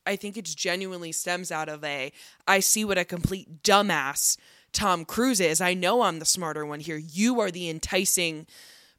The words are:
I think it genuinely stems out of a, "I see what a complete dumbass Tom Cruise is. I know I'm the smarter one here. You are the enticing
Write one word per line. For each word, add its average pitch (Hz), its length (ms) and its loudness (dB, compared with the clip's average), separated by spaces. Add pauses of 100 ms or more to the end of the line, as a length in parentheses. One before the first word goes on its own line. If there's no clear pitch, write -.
I 202 100 0
think 202 220 -10
it 208 80 -10
genuinely 175 640 -6
stems 175 400 -4
out 156 180 -4
of 151 140 -10
a, 143 280 -6 (360)
"I 190 120 6
see 214 260 2
what 196 120 2
a 180 80 2
complete 175 580 -4
dumbass 185 720 4 (360)
Tom 180 320 0
Cruise 240 340 2
is. 165 220 2
I 180 120 2
know 185 280 2
I'm 175 180 2
the 156 60 -10
smarter 156 400 -2
one 147 140 -8
here. 156 180 -8
You 190 420 0
are 202 120 0
the 170 180 -8
enticing 165 800 -2 (520)